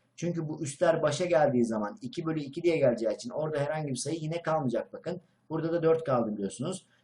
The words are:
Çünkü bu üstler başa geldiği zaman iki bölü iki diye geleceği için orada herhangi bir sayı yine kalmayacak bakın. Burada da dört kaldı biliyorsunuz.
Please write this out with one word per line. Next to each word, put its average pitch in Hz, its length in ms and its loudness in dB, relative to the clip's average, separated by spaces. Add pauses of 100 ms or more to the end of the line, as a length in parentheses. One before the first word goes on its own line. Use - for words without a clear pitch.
(160)
Çünkü 165 320 -4
bu 151 140 -6
üstler 160 400 2
başa 151 240 2
geldiği 139 400 4
zaman 107 360 -2
iki 160 240 -8
bölü 160 140 -2
iki 143 240 -6
diye 170 140 4
geleceği 113 380 2
için 120 140 -10
orada 151 300 -2
herhangi 147 300 -2
bir 127 60 -4
sayı 156 240 -4
yine 156 220 -4
kalmayacak 143 520 -2
bakın. 165 280 -8 (280)
Burada 160 240 -2
da 165 100 0
dört 160 200 4
kaldı 113 300 2
biliyorsunuz. 120 520 -6 (180)